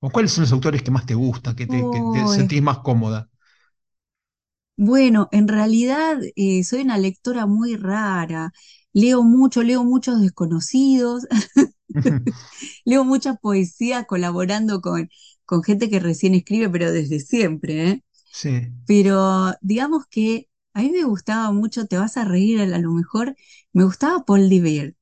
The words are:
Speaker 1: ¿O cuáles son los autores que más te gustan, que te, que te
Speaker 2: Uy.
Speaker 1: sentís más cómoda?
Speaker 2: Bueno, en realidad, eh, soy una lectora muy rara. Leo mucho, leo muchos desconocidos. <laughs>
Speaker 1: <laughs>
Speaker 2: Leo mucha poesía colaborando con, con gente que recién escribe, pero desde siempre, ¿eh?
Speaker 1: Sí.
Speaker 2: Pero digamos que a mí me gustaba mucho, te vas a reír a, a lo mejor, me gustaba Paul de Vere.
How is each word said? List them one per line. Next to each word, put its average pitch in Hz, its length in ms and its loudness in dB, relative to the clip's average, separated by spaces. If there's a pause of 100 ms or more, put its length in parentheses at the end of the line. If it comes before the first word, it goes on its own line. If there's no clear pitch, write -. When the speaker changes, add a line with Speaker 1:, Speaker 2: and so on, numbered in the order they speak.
Speaker 1:
¿O 139 100 -6
cuáles 220 220 0
son 165 120 0
los 123 80 2
autores 135 300 0
que - 80 -4
más 127 160 0
te 120 80 -4
gustan, 120 400 -4
que 123 120 -8
te, 240 240 -2
que 240 120 -4
te 220 240 -2
Speaker 2:
Uy. 202 100 0
Speaker 1:
sentís 170 260 2
más 143 160 0
cómoda? 110 500 -2 (1500)
Speaker 2:
Bueno, 233 540 4
en 208 160 4
realidad, 240 720 0 (180)
eh, 190 280 0
soy 247 180 -4
una 247 160 0
lectora 208 480 -2
muy 220 300 0
rara. 185 760 -4 (400)
Leo 240 300 4
mucho, 240 400 4
leo 247 220 0
muchos 247 360 0
desconocidos. 240 1080 0
<laughs> - 460 2 (120)
Speaker 1:
<laughs> 143 580 -2 (380)
Speaker 2:
Leo 262 200 2
mucha 262 320 0
poesía 214 680 -2
colaborando 185 760 -2
con, 175 280 -6 (360)
con 170 180 0
gente 208 280 0
que 196 100 0
recién 180 340 0
escribe, 202 360 0
pero 170 220 -2
desde 151 280 -2
siempre, 160 680 -2
¿eh? 233 120 -4 (300)
Speaker 1:
Sí. 123 400 -6 (140)
Speaker 2:
Pero 190 760 2
digamos 269 460 -2
que 220 400 -2 (260)
a 208 80 -2
mí 269 100 0
me 359 120 0
gustaba 214 480 -2
mucho, 214 340 -2
te 180 120 -2
vas 208 200 -2
a 240 80 -2
reír 202 340 2
a, 208 40 0 (120)
a 170 40 -2
lo 165 120 -2
mejor, 220 440 -4 (360)
me 180 120 4
gustaba 269 420 0
Paul 196 240 4
de 185 120 6
Vere. 147 400 -2